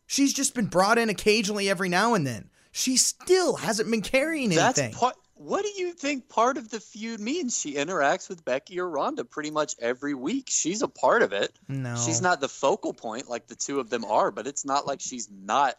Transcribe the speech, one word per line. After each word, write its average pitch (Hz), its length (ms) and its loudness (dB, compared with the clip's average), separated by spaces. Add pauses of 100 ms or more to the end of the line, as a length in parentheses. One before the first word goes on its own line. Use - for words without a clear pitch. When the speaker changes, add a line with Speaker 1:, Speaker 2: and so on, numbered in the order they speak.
Speaker 1:
She's 277 260 2
just - 220 -2
been 214 100 0
brought 190 320 4
in 233 100 4
occasionally 208 640 2
every 190 180 0
now 202 280 4
and 160 100 2
then. 113 240 -6 (220)
She 254 260 -2
still 359 600 2
hasn't 208 340 -2
been 226 100 0
carrying 269 480 0
Speaker 2:
That's 180 300 4
Speaker 1:
anything. 117 200 -2
Speaker 2:
part, - 160 2 (200)
what 349 280 -4
do 427 60 -4
you 359 240 -6
think 285 340 -4
part 254 300 2
of 220 120 -12
the 220 100 -8
feud 220 400 -10
means? 254 380 -4
She 139 180 -6
interacts 151 520 0
with 180 160 -12
Becky 139 360 -4
or 180 100 -4
Ronda 156 340 -2
pretty 151 280 -8
much 151 280 -2
every 127 360 -2
week. 185 340 -4
She's 202 320 -2
a - 60 2
part 190 340 2
of 107 100 2
it. 98 240 -2 (120)
Speaker 1:
No. 131 360 -4
Speaker 2:
She's 117 180 0
not 180 200 2
the 135 80 0
focal - 420 0
point 117 380 -10
like 120 160 -6
the 120 100 -18
two 139 240 -4
of 117 120 -6
them 117 120 0
are, 117 280 2
but 107 160 -8
it's - 180 -8
not 139 220 0
like 139 120 -4
she's 113 300 -10
not 107 500 0